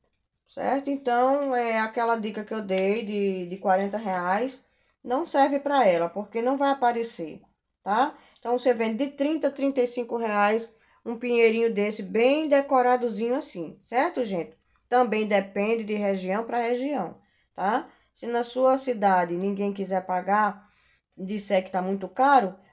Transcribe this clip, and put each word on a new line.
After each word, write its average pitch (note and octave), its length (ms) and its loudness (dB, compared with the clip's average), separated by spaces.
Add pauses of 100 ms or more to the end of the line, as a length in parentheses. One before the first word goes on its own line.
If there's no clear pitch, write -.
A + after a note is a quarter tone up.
(460)
Certo? C#4 440 -4
Então, C4+ 680 2
é A#3 240 0
aquela A3+ 380 0
dica G#3+ 260 -6
que A3 100 -8
eu A3 80 -4
dei G3 440 0
de, G3 420 -2
de F#3 100 -8
quarenta G3 400 0
reais, G3 680 -2 (360)
não C4+ 240 -2
serve C#4 340 2
pra C#4 280 2
ela, E3+ 220 2
porque G#3 320 -6
não C4 160 0
vai C#4 140 2
aparecer, A#3 680 -2 (420)
tá? A#3+ 320 0 (260)
Então, A#3+ 200 -2
você B3 140 4
vende A3 220 -2
de C#4 160 -2
trinta D4 360 0
a C4+ 40 -4
trinta C4+ 280 -2
e B3 80 2
cinco A#3 300 -6
reais G#3+ 580 0 (300)
um A3+ 120 -6
pinheirinho A#3 560 4
desse G#3 300 -2
bem B3 440 2
decoradozinho B3 880 2
assim, F3+ 440 -8
certo, C#4 440 -2
gente? F#3 340 -6 (300)
Também G#3+ 380 2
depende G3+ 580 0
de G#3 100 -6
região G3 500 -2
pra A3+ 140 -6
região, A#3+ 640 -4 (320)
tá? A3 340 -2 (260)
Se - 140 -14
na A#3+ 160 -2
sua C4 340 2
cidade G3 580 2
ninguém G3+ 360 -2
quiser F#3+ 340 -4
pagar, G3 640 -2 (480)
disser F#3+ 460 -2
que - 80 -18
tá F#3 100 -2
muito F#3+ 280 -4
caro, B3+ 440 4 (200)